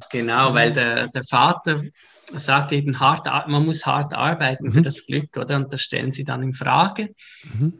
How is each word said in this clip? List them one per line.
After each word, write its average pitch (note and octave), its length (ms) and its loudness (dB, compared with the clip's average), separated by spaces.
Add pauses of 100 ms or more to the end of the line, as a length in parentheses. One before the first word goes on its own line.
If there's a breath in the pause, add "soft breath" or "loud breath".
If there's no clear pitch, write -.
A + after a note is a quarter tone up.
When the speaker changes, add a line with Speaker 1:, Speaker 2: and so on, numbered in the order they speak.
(120)
Speaker 1:
genau, B2 400 2
Speaker 2:
Mhm. - 20 0
Speaker 1:
weil A#2 180 4
der, A#2+ 360 0
der B2+ 160 -8
Vater D3 580 2 (500 soft breath)
sagt C#3+ 420 0
eben, C#3+ 260 0
hart D3 280 2
ar-, C3+ 220 -2
man D3 160 2
muss D#3+ 220 2
hart C#3+ 260 0
arbeiten C3+ 580 -2
für C#3 100 6
Speaker 2:
Mhm. - 20 8
Speaker 1:
das C3+ 240 -4
Glück, D3 280 -4
oder? C3 200 -4
Und C3+ 180 -4
das B2+ 80 -4
stellen C3 300 -4
sie C#3 120 -6
dann C3 200 -6
in C3 100 -4
Frage. F3 600 -2 (400 loud breath)
Speaker 2:
Mhm. D3 240 0